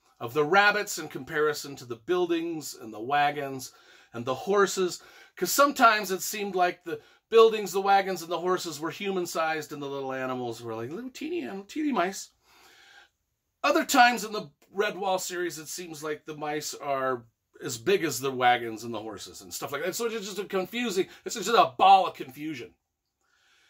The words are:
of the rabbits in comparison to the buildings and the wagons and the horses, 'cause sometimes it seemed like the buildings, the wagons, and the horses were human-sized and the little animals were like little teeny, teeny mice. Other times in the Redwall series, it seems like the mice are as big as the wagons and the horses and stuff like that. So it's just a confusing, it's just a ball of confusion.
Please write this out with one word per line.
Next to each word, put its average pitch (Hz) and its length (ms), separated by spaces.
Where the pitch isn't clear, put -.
of 117 140
the 151 100
rabbits 202 560
in 156 80
comparison 147 680
to 131 80
the 120 100
buildings 170 800
and 117 180
the 107 60
wagons 139 720
and 117 120
the 131 100
horses, 190 640
'cause 180 120
sometimes 233 640
it 185 100
seemed 202 340
like 180 280
the 156 180
buildings, 220 420
the 190 100
wagons, 190 400
and 165 80
the 175 100
horses 175 420
were 160 100
human-sized 170 800
and 147 100
the 143 60
little 139 240
animals 127 500
were 117 140
like 117 160
little 240 180
teeny, 311 400
teeny 302 240
mice. 190 380
Other 294 220
times 240 400
in 220 80
the 196 180
Redwall 190 460
series, 175 360
it 156 120
seems 160 340
like 151 220
the 156 100
mice 151 380
are 131 520
as 131 140
big 160 260
as 135 160
the 139 100
wagons 120 540
and 117 100
the 107 60
horses 98 400
and 92 140
stuff - 180
like 143 140
that. 180 100
So 233 100
it's 220 220
just 190 100
a 202 60
confusing, 190 640
it's - 120
just 190 120
a 220 300
ball 190 300
of 156 60
confusion. 147 640